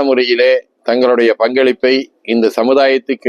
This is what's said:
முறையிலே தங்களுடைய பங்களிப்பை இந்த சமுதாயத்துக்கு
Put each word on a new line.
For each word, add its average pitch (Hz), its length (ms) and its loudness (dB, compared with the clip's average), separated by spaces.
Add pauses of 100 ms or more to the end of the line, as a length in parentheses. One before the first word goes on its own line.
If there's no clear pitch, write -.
முறையிலே 127 480 0 (320)
தங்களுடைய 120 480 2 (100)
பங்களிப்பை 127 540 0 (380)
இந்த 113 240 0
சமுதாயத்துக்கு 135 720 -2